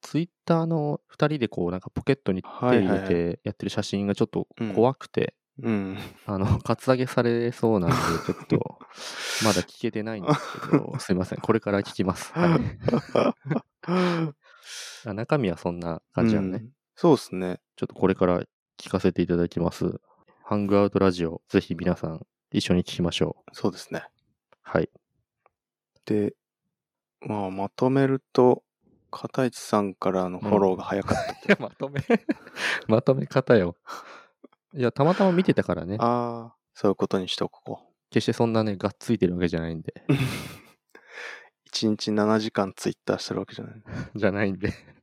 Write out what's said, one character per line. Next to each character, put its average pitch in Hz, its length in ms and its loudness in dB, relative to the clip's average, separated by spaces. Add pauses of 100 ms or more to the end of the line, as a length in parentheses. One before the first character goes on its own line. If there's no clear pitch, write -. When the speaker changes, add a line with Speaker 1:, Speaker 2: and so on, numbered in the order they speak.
Speaker 1:
Twitter 165 640 -2
の 151 420 -2
二 - 200 0
人 151 100 -2
で 117 100 0
こ 92 180 -4
う、 87 40 -2
な 90 60 -4
ん 92 40 -6
か - 100 -16
ポ - 120 -8
ケ 135 120 2
ッ - 20 0
ト - 160 -2
に 90 100 -2
手 - 60 -16
入 123 320 2
れ - 20 2
て 95 60 2
Speaker 2:
は 104 60 4
い 92 80 0
は 95 80 -4
い 85 160 2
は 87 60 -2
い。 - 120 -8
Speaker 1:
や 104 80 -4
っ - 20 -8
て - 120 -8
る 98 40 -2
写 104 120 -2
真 101 240 -2
が 101 80 0
ち - 80 0
ょ - 20 4
っ - 40 -4
と - 200 -4 (260)
怖 120 200 4
く - 140 -16
て、 - 260 -2 (280)
Speaker 2:
う 117 80 -2
ん。 - 20 2
う - 0 - (200)
ん。 98 60 -8 (260)
Speaker 1:
あ 101 140 -4
の、 98 200 2
<laughs> - 60 -10
カ 117 120 2
ツ - 140 -2
ア 131 60 6
ゲ 127 100 0
さ - 160 0
れ 117 300 0
そ 113 240 2
う 95 40 4
な 85 80 2
ん - 20 4
で、 - 60 4 (280)
ち 90 80 -4
ょ - 100 -8
っ - 40 -20
と、 - 320 0 (340)
Speaker 2:
<laughs> - 320 -4
Speaker 1:
ま 107 80 6
だ 92 100 2
聞 - 180 -10
け 113 120 -4
て 107 100 -6
な 113 140 -6
い 98 60 -8
ん - 20 -10
で 151 100 2
す - 360 -8
け 143 80 4
ど、 - 200 -4
す - 140 -4
い - 20 4
ま 90 120 0
せ - 100 -8
ん。 - 40 -10
こ - 120 0
れ 110 80 4
か 104 120 -4
ら 101 100 2
聞 - 120 -10
き 98 100 -2
ま 92 120 0
す。 - 160 -12
は 170 240 4
い。 - 40 4 (1200)
Speaker 2:
<laughs> 170 520 -2 (680)
Speaker 1:
あ、 107 100 -6
中 120 240 0
身 107 120 2
は 80 80 -4
そ 90 120 -2
ん 87 80 -8
な 85 220 -6 (140)
感 117 140 4
じ 110 60 4
な 101 60 2
の 95 80 -2
ね。 95 100 -4
Speaker 2:
う 113 40 -8
ん。 117 100 -18 (240)
そ 175 140 4
う 143 40 10
っ - 40 4
す - 180 -8
ね。 90 240 -4 (160)
Speaker 1:
ち - 80 -6
ょ - 20 -6
っ - 20 -10
と - 60 -14
こ - 120 0
れ 92 80 4
か 92 120 2
ら 90 160 2 (360)
聞 - 100 -16
か 95 100 -2
せ 92 140 2
て - 100 -4
い 87 40 2
た 87 100 2
だ 87 120 2
き - 120 -4
ま 82 120 2
す。 - 280 -4 (420)
ハ - 140 -2
ン 101 100 -2
グ 101 120 4
ア 101 60 6
ウ 98 60 2
ト - 80 0
ラ 95 120 6
ジ 87 160 -2
オ、 82 220 -6
ぜ 98 120 6
ひ - 140 -8
皆 85 220 0
さ - 120 -8
ん - 180 -10 (240)
一 98 120 0
緒 - 120 2
に 90 80 4
聞 - 40 -4
き - 160 -4
ま 85 100 0
し - 100 -4
ょ - 240 -4
う。 - 80 -20
Speaker 2:
そ - 140 -4
う 92 40 -2
で - 60 -16
す - 140 -14
ね。 82 120 -8 (580)
Speaker 1:
は - 180 0
い。 - 80 -2 (1160)
Speaker 2:
で、 104 280 0 (840)
ま 104 260 -6
あ、 92 40 -4
ま 98 180 -6
と 127 220 0
め 135 160 4
る 135 160 0 (100)
と、 123 320 6 (460)
片 - 340 -4
市 120 140 -4
さ - 240 2
ん 98 120 -4
か - 180 -2
ら 92 180 0
の 90 80 -8
フ 107 80 -8
ォ 104 120 4
ロ 95 140 6
ー 92 40 0
が - 80 -10
早 98 180 -2
か - 120 0
っ - 20 0
た。 - 60 -2 (100)
Speaker 1:
う - 20 -10
ん。 - 20 -16
<laughs> - 80 -20
い - 40 -6
や、 202 120 6
ま 110 100 -8
と - 200 -10
め、 143 100 -2
<laughs> - 880 -2
ま 110 140 4
と 135 120 4
め 139 120 -2
方 - 300 4
よ。 90 200 2 (960)
い 143 60 -6
や、 120 100 2
た 139 140 2
ま 170 100 4
た 196 100 2
ま 185 80 4
見 180 120 2
て - 80 2
た 98 120 2
か 87 100 -2
ら 82 100 -6
ね。 98 160 -6
Speaker 2:
あ 117 560 -2
ー、 - 240 -20
そ 104 80 2
う - 20 4
い - 20 2
う - 20 2
こ 98 120 -2
と 98 120 -2
に 90 100 -4
し - 80 -4
て - 80 -2
お 90 60 -6
こ - 320 -14
う。 - 100 -20 (180)
Speaker 1:
決 113 120 0
し - 40 -4
て 123 60 0
そ 117 140 2
ん 113 80 -2
な 110 100 2
ね、 104 120 -2
が 101 120 -4
っ - 100 -6
つ - 140 -2
い 107 60 2
て 98 80 4
る 87 80 0
わ 87 60 -2
け 87 80 2
じ 85 80 -2
ゃ 82 40 0
な 82 80 -6
い 82 60 -6
ん 80 80 -10
で。 - 100 -10 (160)
Speaker 2:
<laughs> - 1600 -8
一 - 240 -2
日 107 220 -2
七 107 280 2
時 107 120 -4
間 98 240 -2
Twitter - 440 -4
し - 100 -10
て 92 60 -6
る - 60 -4
わ 98 60 -8
け - 80 -20
じ - 60 -12
ゃ 110 60 -12
な 110 60 -16
い。 110 120 -20
Speaker 1:
<laughs> - 320 -12
じ 107 100 -2
ゃ 92 60 2
な 101 120 -2
い 98 80 0
ん 92 60 -6
で。 98 140 -2 (300)